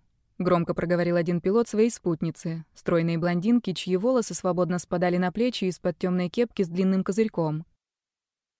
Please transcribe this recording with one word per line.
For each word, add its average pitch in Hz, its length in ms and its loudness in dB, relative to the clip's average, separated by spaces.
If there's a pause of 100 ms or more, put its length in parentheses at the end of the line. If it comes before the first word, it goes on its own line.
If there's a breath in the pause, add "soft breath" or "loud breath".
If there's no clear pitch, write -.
(380)
громко 175 340 2
проговорил 175 440 0
один 170 260 0
пилот 226 260 2
своей 220 220 2
спутнице, 165 800 -2
стройной 165 460 0
блондинке, 175 560 0
чьи 185 240 -2
волосы 233 340 0
свободно 180 460 0
спадали 175 400 0
на 180 120 0
плечи 226 360 -2
из-под 180 320 -2
тёмной 180 320 -2
кепки 233 320 -2
с 180 60 0
длинным 190 360 0
козырьком. 170 600 -2 (920)